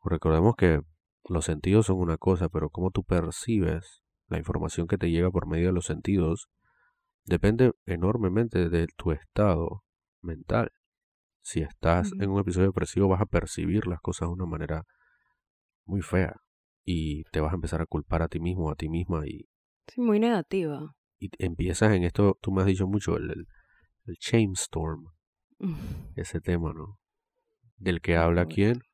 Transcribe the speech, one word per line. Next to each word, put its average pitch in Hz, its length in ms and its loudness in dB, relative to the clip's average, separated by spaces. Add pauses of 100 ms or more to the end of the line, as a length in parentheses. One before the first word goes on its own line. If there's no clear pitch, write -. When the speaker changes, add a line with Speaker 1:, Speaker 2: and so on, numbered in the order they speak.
Speaker 1:
Recordemos 85 540 2
que 80 240 4 (480)
los 85 160 -2
sentidos 95 420 2
son 92 120 2
una 85 180 0
cosa, 87 320 2
pero 78 220 -2
cómo 90 200 -2
tú 95 140 -2
percibes 85 1000 -2 (260)
la 82 100 -2
información 80 480 -2
que 95 120 -2
te 87 120 0
llega 85 200 4
por 90 160 -2
medio 82 220 0
de 92 40 2
los 90 140 -2
sentidos 87 640 0 (760)
depende 110 480 4 (120)
enormemente 95 880 0
de 82 160 2 (100)
tu 82 160 -2
estado 85 680 0 (400)
mental. 85 480 -4 (720)
Si - 180 -4
estás 87 520 0
Speaker 2:
Ujú. 95 120 -6
Speaker 1:
en 98 60 0
un 98 100 2
episodio 95 280 2
depresivo, 95 400 2
vas 92 120 2
a - 60 2
percibir 87 600 0
las 87 140 -6
cosas - 280 -4
de 85 60 -4
una 90 120 -4
manera 80 380 -6 (1000)
muy 95 180 -2
fea 90 320 0 (500)
y 78 400 -4
te - 160 -4
vas 78 120 0
a 95 40 -4
empezar 80 260 -4
a 80 40 -2
culpar 82 360 -2
a 80 60 -2
ti 82 120 -6
mismo, 85 300 -2
a 73 60 -6
ti 80 120 -8
misma 82 380 -4
y - 200 -12 (420)
Speaker 2:
Sí, - 120 -10
muy 214 200 2
negativa. 165 720 -2 (240)
Speaker 1:
y 98 200 -10
empiezas 90 560 2
en 90 100 2
esto, 98 360 4
tú - 120 -4
me 95 100 2
has 95 40 4
dicho 95 200 2
mucho, 98 300 -2
el, 78 140 -6
el, 85 160 -10 (600)
el 101 140 -10
shame 107 340 2
storm, 80 520 -6 (520)
Speaker 2:
Ujú. 180 160 -4 (420)
Speaker 1:
ese 90 240 -6
tema, 85 340 -2
¿no? 80 240 -14 (800)
Del 90 240 -2
que 85 140 0
Speaker 2:
Por 82 80 6
Speaker 1:
habla 85 200 4
Speaker 2:
favor. 82 120 -2
Speaker 1:
quién? 113 260 2 (140)